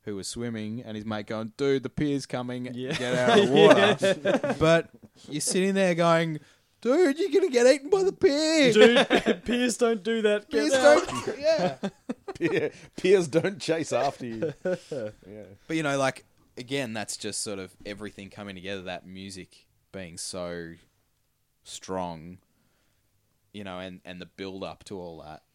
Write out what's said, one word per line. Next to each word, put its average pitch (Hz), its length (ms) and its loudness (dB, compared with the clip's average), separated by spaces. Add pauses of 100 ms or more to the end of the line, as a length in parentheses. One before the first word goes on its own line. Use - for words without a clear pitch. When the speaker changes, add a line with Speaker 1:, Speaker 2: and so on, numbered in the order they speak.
Speaker 1:
who 104 120 -8
was 92 120 -10
swimming, 113 540 -8
and 107 140 -12
his 107 100 -10
mate 107 220 -8
going, 110 280 -8
"Dude, 139 280 0
the 127 60 -8
pier's 143 360 -4
coming. 123 480 -8
Speaker 2:
Yeah. 127 180 -8
Speaker 1:
Get 123 220 -2
out 220 240 4
of 202 100 6
the 127 40 2
water." - 680 6
Speaker 2:
<laughs> 196 240 0
Yeah. 285 140 -2
Speaker 1:
But 160 320 4 (380)
you're 147 120 -6
sitting 190 340 0
there 190 200 2
going, 165 460 2 (400)
"Dude, 277 380 2
you're 370 120 0
gonna 359 200 2
get 240 160 4
eaten 277 220 4
by 381 140 2
the 381 100 2
pier." 311 600 4
Speaker 2:
Dude, 233 680 6
<laughs> - 20 -20
piers 240 320 0
don't 233 260 0
do 226 200 -2
that. 208 280 0
Get 285 100 0 (100)
Speaker 1:
Piers 277 40 4
Speaker 2:
out. 294 340 6
Speaker 1:
don't. - 300 -8
<laughs> - 0 -
Yeah. 285 380 0 (580)
Speaker 3:
Pier-, 160 360 -2 (260)
piers 185 320 2
don't 160 320 -2
chase 160 320 -4
after 120 340 -2
you. 117 320 -6
Speaker 1:
<laughs> - 60 -20 (260)
Speaker 3:
Yeah. 107 540 -12 (240)
Speaker 1:
But, 160 80 -4
you 160 80 -2
know, 139 140 0
like, 135 260 -2 (340)
again, 127 360 -6
that's 104 220 -8
just - 260 -8
sort 101 180 -8
of 92 120 -12 (140)
everything 101 440 -14
coming 101 260 -14
together, 92 260 -10
that 90 240 -12
music 92 600 -18 (260)
being 87 260 -14
so 87 540 -10 (920)
strong, 87 760 -10 (1120)
you 101 120 -16
know, 92 140 -12
and, 92 260 -14
and 90 160 -16
the 87 60 -14
build 95 380 -12
up 80 200 -14
to 101 140 -14
all 82 240 -14
that. 76 200 -18 (120)